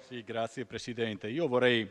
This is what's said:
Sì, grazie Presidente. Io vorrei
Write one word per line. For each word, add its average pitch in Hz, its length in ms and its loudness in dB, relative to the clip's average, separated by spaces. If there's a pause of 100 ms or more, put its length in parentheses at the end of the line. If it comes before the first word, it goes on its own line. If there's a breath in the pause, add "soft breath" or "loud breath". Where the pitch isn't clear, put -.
Sì, 120 160 -10
grazie 113 400 -4
Presidente. 113 640 -6
Io 147 220 -2
vorrei 120 400 4